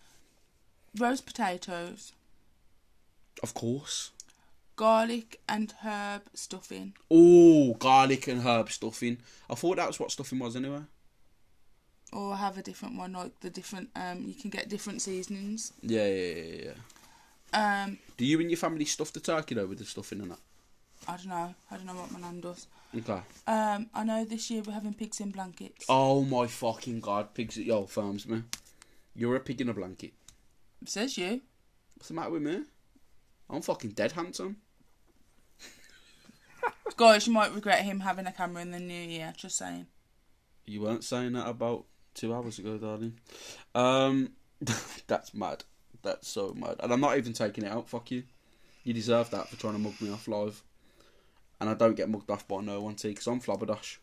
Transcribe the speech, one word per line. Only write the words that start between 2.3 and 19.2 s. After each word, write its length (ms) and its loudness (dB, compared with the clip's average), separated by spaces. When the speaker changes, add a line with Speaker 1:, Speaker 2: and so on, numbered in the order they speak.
Speaker 2:
Of 100 -8
course. 580 -4
Speaker 1:
Garlic 720 2
and 260 -2
herb 400 -6
stuffing. 600 -12
Speaker 2:
Oh, 640 12
garlic 520 6
and 160 0
herb 280 4
stuffing. 460 -4
I 60 -4
thought 220 2
that 100 0
was 120 -4
what 120 -4
stuffing 280 -6
was 160 -4
anyway. 260 -6
Speaker 1:
Or 240 -8
have 200 -4
a 40 -8
different 360 -12
one, 160 -10
like 280 -10
the 80 -12
different, 460 -12
um, 300 -8
you 80 -10
can 160 -12
get 200 -8
different 320 -8
seasonings. 800 -8
Speaker 2:
Yeah, 260 0
yeah, 280 -2
yeah, 360 -10
yeah. 300 0
Speaker 1:
Um, 140 -8
Speaker 2:
Do 80 -2
you 160 4
and 80 -2
your 80 0
family 280 -2
stuff 280 -4
the 60 -12
turkey 360 -2